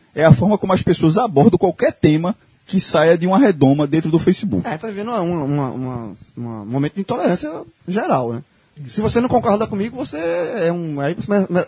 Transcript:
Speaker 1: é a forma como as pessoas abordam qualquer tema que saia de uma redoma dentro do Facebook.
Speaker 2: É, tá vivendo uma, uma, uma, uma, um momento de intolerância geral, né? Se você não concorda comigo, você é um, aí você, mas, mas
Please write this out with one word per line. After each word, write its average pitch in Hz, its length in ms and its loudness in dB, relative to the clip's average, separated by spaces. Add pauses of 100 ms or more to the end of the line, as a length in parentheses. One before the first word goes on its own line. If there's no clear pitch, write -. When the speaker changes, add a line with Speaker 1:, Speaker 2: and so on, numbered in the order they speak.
(140)
Speaker 1:
é 147 120 2
a 156 80 10
forma 202 240 2
como 190 160 0
as 185 80 2
pessoas 165 360 2
abordam 180 400 4
qualquer 196 360 0
tema 160 420 0 (320)
que 190 120 -2
saia 165 380 4
de 170 100 -2
uma 190 100 2
redoma 147 480 4
dentro 156 240 0
do 160 100 2
Facebook. 180 460 0
Speaker 2:
É, 185 120 -6
tá 220 100 -10
vivendo 208 220 -8
uma, 233 100 -4
uma, 170 240 -2 (280)
uma, 123 420 -8 (240)
uma, 117 240 -10
um 101 40 -14
momento 139 300 -4
de 196 60 -6
intolerância 233 500 -2 (360)
geral, 180 460 -2
né? 120 100 -10 (440)
Se 123 140 -8
você 220 180 0
não 247 80 0
concorda 226 400 0
comigo, 214 300 -6
você 262 200 -10
é 320 540 -2
um, 165 300 -6
aí 143 120 -2
você, - 140 -10
mas, 202 220 2
mas 175 180 0